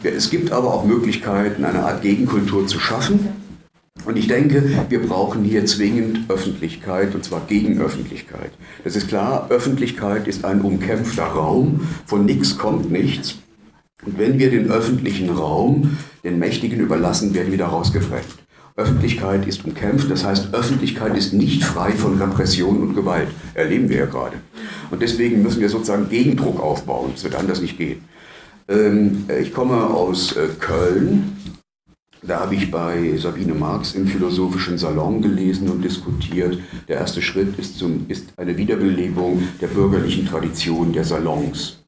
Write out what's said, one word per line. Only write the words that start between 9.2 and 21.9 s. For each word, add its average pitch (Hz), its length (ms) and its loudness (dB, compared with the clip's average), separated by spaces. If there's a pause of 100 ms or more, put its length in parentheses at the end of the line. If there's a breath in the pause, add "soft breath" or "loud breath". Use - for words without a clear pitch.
Öffentlichkeit 117 760 0
ist 98 180 -4
ein 98 160 2
umkämpfter 95 640 0
Raum, 80 580 2 (240 loud breath)
von 101 200 2
nix - 320 2
kommt - 340 0
nichts. - 440 0 (680)
Und 98 120 -6
wenn 123 220 4
wir 131 120 6
den 110 200 2
öffentlichen 101 580 0
Raum 101 680 2 (260 loud breath)
den 87 160 0
Mächtigen 90 400 0
überlassen, 85 540 2
werden 90 180 0
wir 95 60 0
da 87 100 0
rausgedrängt. - 720 -2 (400 loud breath)
Öffentlichkeit - 680 2
ist 98 200 -6
umkämpft, 107 440 0
das 92 140 0
heißt, 98 300 -2
Öffentlichkeit 110 640 0
ist 98 160 0
nicht - 320 2
frei 92 260 0